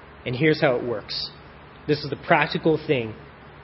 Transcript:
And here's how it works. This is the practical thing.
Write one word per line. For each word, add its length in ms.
And 100
here's 260
how 140
it 80
works. 460
This 160
is 60
the 80
practical 600
thing. 360